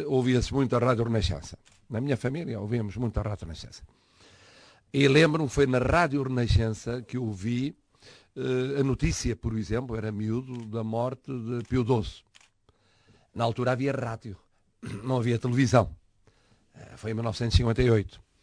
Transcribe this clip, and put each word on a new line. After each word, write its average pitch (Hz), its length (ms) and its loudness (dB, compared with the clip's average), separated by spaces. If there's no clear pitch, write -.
ouvia-se 127 460 2
muito 131 220 0
a 120 60 2
Rádio 120 240 2
Renascença. 107 520 -2
Na 107 120 -6
minha 135 160 0
família 131 420 -4
ouvíamos 104 380 -4
muito 117 220 -4
a 107 40 0
Rádio 101 240 -8
Renascença. 78 360 -14
E 139 140 4
lembro-me 151 420 6
que - 60 -8
foi 143 120 6
na 127 120 4
Rádio 139 460 2
Renascença 117 760 2
que 120 140 -8
ouvi, 120 600 -4
eh, 131 440 -2
a - 20 2
notícia, 131 540 0
por 113 200 -4
exemplo, 110 400 -4
era 110 140 -6
miúdo, 117 560 -4
da 110 160 -6
morte 117 500 -4
de 120 360 -6
Pio 127 160 2
doze. 113 380 0
Na 117 120 -2
altura 120 280 0
havia 131 200 -2
rádio, 113 440 -8
<clears throat> 104 220 -10
não 131 140 0
havia 117 200 2
televisão. 123 560 4
Eh, - 220 -20
foi 113 140 -8
em 110 40 -4
mil 113 100 -2
novecentos 117 300 0
e - 40 6
cinquenta 117 240 2
e 123 80 4
oito. 107 300 2